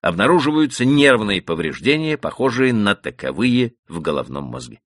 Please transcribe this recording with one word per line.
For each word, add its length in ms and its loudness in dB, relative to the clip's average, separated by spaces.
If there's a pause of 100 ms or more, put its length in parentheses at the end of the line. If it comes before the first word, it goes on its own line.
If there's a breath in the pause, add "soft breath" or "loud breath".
обнаруживаются 840 0
нервные 560 4
повреждения, 760 -2
похожие 560 0
на 220 2
таковые 800 -2 (120)
в 140 -10
головном 440 -6
мозге. 360 -14 (120)